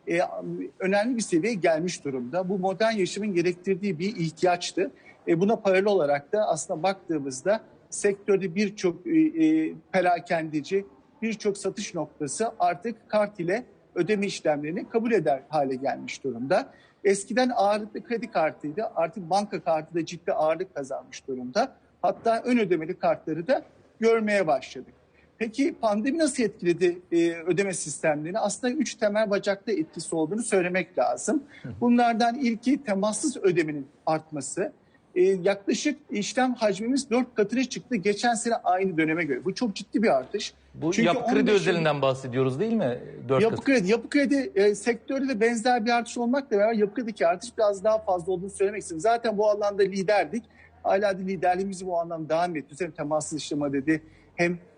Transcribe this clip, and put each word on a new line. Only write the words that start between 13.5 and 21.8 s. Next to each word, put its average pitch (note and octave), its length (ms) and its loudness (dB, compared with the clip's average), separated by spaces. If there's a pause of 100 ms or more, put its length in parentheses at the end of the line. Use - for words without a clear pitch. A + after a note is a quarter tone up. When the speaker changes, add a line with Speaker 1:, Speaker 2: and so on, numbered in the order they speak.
Speaker 1:
ödeme G3 300 0
işlemlerini D#3 640 -2
kabul A#3 220 -2
eder D3+ 380 2
hale C#3 260 0
gelmiş B2+ 480 -6
durumda. C3 460 -2 (340)
Eskiden G#3 520 2
ağırlıklı G#3 480 0
kredi A#3 280 -6
kartıydı. D#3 520 -2 (120)
Artık E3 340 -2
banka G3 340 -2
kartı D#3+ 320 -2
da E3 100 -2
ciddi F3 280 -6
ağırlık D#3+ 420 0
kazanmış C3 520 -10
durumda. B2+ 480 -4 (260)